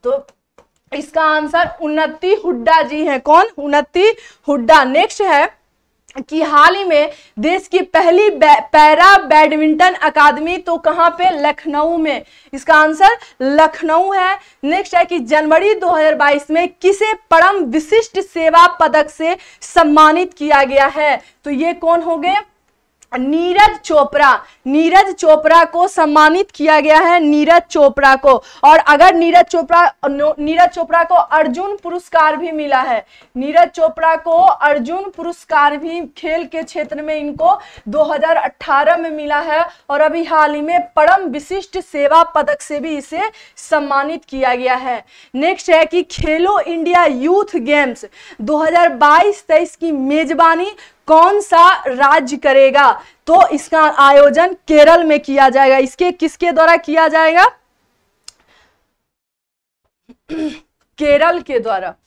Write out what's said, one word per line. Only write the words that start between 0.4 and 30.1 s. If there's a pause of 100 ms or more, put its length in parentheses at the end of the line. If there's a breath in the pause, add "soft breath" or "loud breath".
इसका
आंसर (100)
उन्नति
हुड्डा
जी
हैं।
कौन? (100)
उन्नति (320 soft breath)
हुड्डा।
नेक्स्ट
है (720)
कि
हाल
ही
में (260 loud breath)
देश
की
पहली
बै-,
पैरा
बैडमिंटन
अकादमी
तो
कहाँ
पे?
लखनऊ
में। (300 soft breath)
इसका
आंसर (240 loud breath)
लखनऊ
है। (260 soft breath)
नेक्स्ट
है
कि
जनवरी
दो
हज़ार
बाईस
में
किसे
परम
विशिष्ट
सेवा
पदक
से (240 soft breath)
सम्मानित
किया
गया
है? (220 soft breath)
तो
ये
कौन
हो
गए? (840)
नीरज
चोपड़ा। (220 soft breath)
नीरज
चोपड़ा
को
सम्मानित
किया
गया
है,
नीरज
चोपड़ा
को। (220 loud breath)
और
अगर
नीरज
चोपड़ा, (100)
नो-,